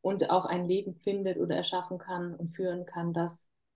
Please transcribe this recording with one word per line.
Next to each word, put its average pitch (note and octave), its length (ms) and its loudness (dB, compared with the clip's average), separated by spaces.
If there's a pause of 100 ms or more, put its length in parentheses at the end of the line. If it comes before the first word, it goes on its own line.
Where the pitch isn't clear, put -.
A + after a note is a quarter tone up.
und G3 240 2
auch F3+ 140 6
ein F3 240 0
Leben F#3+ 260 2
findet G3 440 0
oder E3+ 180 2
erschaffen F3+ 420 -2
kann F3 380 -6
und E3 180 -6
führen F3+ 320 -2
kann, E3+ 260 -2
das E3+ 360 -2 (280)